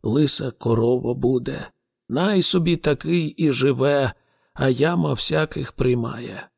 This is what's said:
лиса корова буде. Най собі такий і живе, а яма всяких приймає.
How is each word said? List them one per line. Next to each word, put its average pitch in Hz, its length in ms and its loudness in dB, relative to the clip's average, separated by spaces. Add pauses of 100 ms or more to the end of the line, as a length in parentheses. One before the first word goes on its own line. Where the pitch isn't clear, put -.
лиса 135 480 0
корова 120 640 0
буде. 131 560 -2 (380)
Най 185 340 2
собі 170 340 2
такий 160 500 0
і 151 260 0
живе, 135 600 2 (420)
а 135 140 0
яма 151 440 2
всяких 156 600 -2
приймає. 120 840 -4